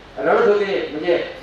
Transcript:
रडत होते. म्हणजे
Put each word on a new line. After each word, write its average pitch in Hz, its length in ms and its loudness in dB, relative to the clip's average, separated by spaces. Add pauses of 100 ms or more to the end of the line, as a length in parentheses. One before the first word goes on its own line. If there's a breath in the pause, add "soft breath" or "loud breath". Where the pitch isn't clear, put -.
(180)
रडत 208 300 2
होते. 196 440 0
म्हणजे 160 260 0 (240)